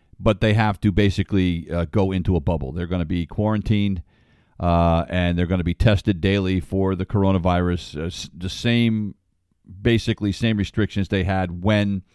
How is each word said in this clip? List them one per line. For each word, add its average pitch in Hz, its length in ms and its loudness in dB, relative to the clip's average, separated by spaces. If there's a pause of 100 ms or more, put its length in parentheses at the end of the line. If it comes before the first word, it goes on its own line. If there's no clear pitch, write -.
(220)
but 104 200 2
they 107 120 4
have 107 280 0
to 107 100 2
basically, 92 800 0
uh, 85 140 -2
go 95 260 0
into 92 240 0
a 80 60 0
bubble. 71 320 -4
They're 87 140 -6
gonna 87 180 -2
be 85 200 -4
quarantined, 104 800 -2 (560)
uh, 85 480 2
and 87 300 0
they're 87 80 0
gonna 90 180 0
be 85 100 -2
tested 101 460 2
daily 95 400 0
for 95 340 0
the 90 120 -4
coronavirus. 90 920 0
Uh, 78 100 -6
s-, - 300 -10
the 90 120 -8
same, 113 640 0 (640)
basically 107 520 0
same 113 240 -2
restrictions 101 500 -2
they 95 160 0
had 90 400 -4
when, 101 400 0 (100)